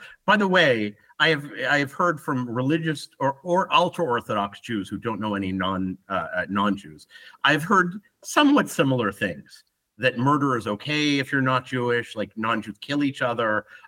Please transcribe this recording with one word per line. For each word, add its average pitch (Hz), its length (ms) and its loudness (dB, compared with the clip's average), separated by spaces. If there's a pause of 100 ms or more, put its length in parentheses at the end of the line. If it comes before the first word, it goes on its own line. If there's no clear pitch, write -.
(260)
By 202 100 6
the 202 120 2
way, 127 460 4 (260)
I 151 80 4
have, 147 160 0 (260)
I 143 80 4
have 139 140 -2
heard 175 280 0
from 127 280 -4
religious 143 600 -2 (100)
or, 135 240 -2
or 180 300 0
ultra-Orthodox 120 880 0
Jews 104 280 -6
who 98 100 -6
don't 110 220 -6
know 107 140 -2
any 98 180 -4
non, 95 440 -2 (120)
uh, 90 180 -2 (100)
uh, 87 120 -2
non-Jews. 98 580 -2 (380)
I've 147 180 4
heard 185 380 0 (240)
somewhat 285 440 4
similar 127 440 0
things, - 520 -6 (320)
that 120 220 0
murder 139 400 2
is 107 80 -6
okay 147 540 -2
if 131 100 -6
you're 139 100 0
not 131 240 0
Jewish, 120 520 -2
like, 101 200 -6
non-Jews 110 440 -2
kill 143 240 -2
each 135 180 -4
other. 113 420 0 (240)